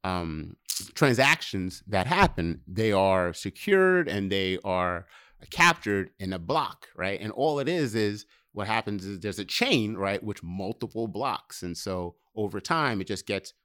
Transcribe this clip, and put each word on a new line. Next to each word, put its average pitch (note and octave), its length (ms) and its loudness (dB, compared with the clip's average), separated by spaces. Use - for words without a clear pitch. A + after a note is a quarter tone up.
um, E2+ 520 -4
transactions B2+ 920 2
that G2+ 200 0
happen, D3 600 2
they A2 240 0
are F#2+ 420 4
secured F#3 720 2
and G2 240 0
they F#2+ 320 2
are F2+ 420 0
captured G#2 580 2
in F#2+ 140 -4
a F2+ 60 -4
block, A2 560 -2
right? F#2+ 260 -4
And A2 100 -6
all C#3+ 280 0
it C3+ 100 -2
is, D3+ 240 0
is G#2+ 320 0
what G2+ 140 -6
happens G#2 380 -2
is G2 140 -8
there's G2 200 -6
a G2 60 -6
chain, A#2 500 2
right, G2 280 -2
which G#2 180 -8
multiple G2+ 680 -6
blocks. G#2+ 540 -6
And F2+ 160 -6
so F2+ 380 -6
over G#2 240 -2
time, C3+ 420 0
it F#2 60 -4
just G2 200 -6
gets - 260 -4